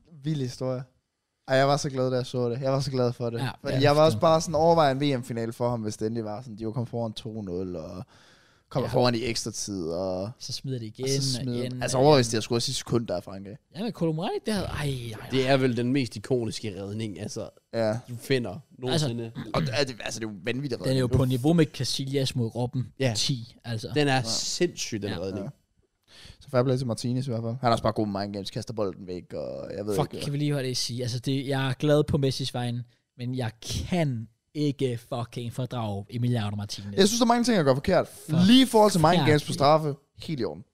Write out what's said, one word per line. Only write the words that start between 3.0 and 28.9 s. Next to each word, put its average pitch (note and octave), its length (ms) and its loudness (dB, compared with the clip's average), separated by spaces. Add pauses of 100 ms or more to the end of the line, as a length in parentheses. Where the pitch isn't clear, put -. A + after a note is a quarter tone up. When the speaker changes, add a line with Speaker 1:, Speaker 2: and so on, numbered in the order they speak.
Speaker 1:
for A#2+ 160 -4
det. A#2 100 -6
Speaker 2:
Ja, B2 100 -2 (120)
Speaker 1:
Fordi C#3 140 -4
Speaker 2:
ja, C3+ 60 2
Speaker 1:
jeg D3 140 6
var D3+ 100 8
også D#3+ 100 6
Speaker 2:
forstår. C3+ 120 2
Speaker 1:
bare D#3+ 140 6
sådan D#3+ 140 -4
overvejet D#3+ 360 6
en C3 100 0
V C#3 180 2
M-final A#2 340 -4
for A#2+ 160 0
ham, A#2+ 120 -2
hvis G#2+ 160 -6
det A2 80 -4
endelig A2 200 -2
var G#2 160 -8
sådan. A2 160 -14
De A2 80 -8
var A2 60 -4
kommet A#2+ 180 -4
foran A#2 240 -4
to A2 280 -10
nul, F#2 340 -6
og F2 280 -10 (640)
kommer A#2+ 200 -2
Speaker 2:
Ja. A2+ 40 -6
Speaker 1:
foran B2 220 4
i A2+ 80 -2
ekstra A#2 280 -4
tid, F#2+ 380 -6
og F#2 500 -4
Speaker 2:
Så - 140 -10
smider C3 260 -8
de A2+ 60 -12
igen A2 200 -10
Speaker 1:
og C3 40 -2
så C#3 80 0 (220)
Speaker 2:
og B2 40 -6
Speaker 1:
smider A#2+ 200 -4
Speaker 2:
igen B2+ 200 -8
Speaker 1:
Altså B2+ 140 -2
Speaker 2:
og C3 80 6
Speaker 1:
overvist, C3+ 240 8
Speaker 2:
igen. - 20 -6
Speaker 1:
de A#2 40 -2
har G#2+ 60 0
scoret A#2+ 220 0
sidste C3 160 -4
sekund, A#2 280 -2
der F#2 80 -2
er - 60 -4
Frankrig. G2 360 -14 (180)
Speaker 2:
Ja, F#3 80 -8
men A#3 80 -4
Colomani, E3 380 -2 (160)
det A3 80 -2
havde... F#3 140 -2
Ej, - 60 -8 (120)
ej, B2+ 260 -6 (100)
ej. B2 100 -14
Speaker 3:
Det C3 160 2
er C#3 100 6
vel C3 200 4
den B2 160 2
mest C3+ 220 0
ikoniske G#2+ 680 -4
redning, G2+ 360 -6
altså, G#2+ 300 -10 (240)
Speaker 1:
Ja. A2+ 260 0 (100)
Speaker 3:
du A#2+ 60 -10
finder A#2 440 -2 (200)
nogensinde. B2+ 440 -2 (120)
Speaker 2:
Altså, - 180 -10
Speaker 1:
Og C#3 80 0
det D3 120 -2
er, D3 100 2
det, B2+ 200 -8
altså, - 160 -8
det A2+ 60 -6
er A2 40 -4
jo G#2 140 -12
vanvittigt A#2+ 400 -4
Speaker 2:
Den C3 60 -2
er C3 100 2
jo B2+ 60 2
Speaker 1:
redning. B2 140 2
Speaker 2:
på C3+ 60 4
niveau C3 280 2
med E3 120 6
Casillas C3+ 680 -4
mod A#2 200 -2
Robben B2 440 -4
Speaker 3:
Ja. B2+ 180 0
Speaker 2:
ti, A#2 460 -2
altså. A2+ 320 -8
Speaker 3:
Den D3 120 4
er C3 80 4
Speaker 1:
Ja. C3 80 2
Speaker 3:
sindssyg, - 800 -2
den G2+ 80 -4
Speaker 2:
Ja. F2+ 100 -6
Speaker 3:
redning. F#2+ 260 -6
Speaker 1:
Ja. C3+ 40 -8 (880)
Så - 100 -20
fair B2 140 4
play C3 140 2
til C3 100 -2
Martinez B2 400 -2
i - 20 -6
hvert A2+ 140 -4
fald. A#2 180 -4
Han B2+ 60 4
er A#2 40 6
også A2+ 120 4
bare A2 100 4
god A2 140 2
med G2 140 -2
mind G2+ 120 -6
games, G2 180 -6
kaster A2 220 -8
bolden G2 340 -4